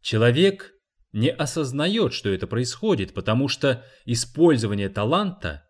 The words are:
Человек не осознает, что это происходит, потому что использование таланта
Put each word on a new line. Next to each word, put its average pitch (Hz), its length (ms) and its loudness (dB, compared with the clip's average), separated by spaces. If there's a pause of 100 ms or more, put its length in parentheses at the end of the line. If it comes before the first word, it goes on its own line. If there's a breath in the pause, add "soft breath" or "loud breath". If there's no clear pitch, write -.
Человек 123 720 2 (400)
не 113 160 2
осознает, 156 840 -2
что - 160 -4
это 190 180 -2
происходит, 120 680 -2
потому 123 340 0
что 131 380 -2 (200 loud breath)
использование 117 840 2
таланта 110 800 -2